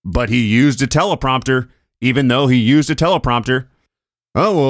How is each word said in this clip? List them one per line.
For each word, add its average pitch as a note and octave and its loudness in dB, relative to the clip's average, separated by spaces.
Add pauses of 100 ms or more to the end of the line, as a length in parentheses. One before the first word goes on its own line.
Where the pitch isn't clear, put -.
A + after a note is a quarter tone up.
"But A2 -4
he A#2+ 0
used A#2+ 2
a C3+ 0
teleprompter, C3 -2 (320)
even B2+ 0
though C3 2
he B2+ 2
used C3+ 2
a D#3 -4
teleprompter. C3 -2 (680)
Oh, F#3+ 0 (120)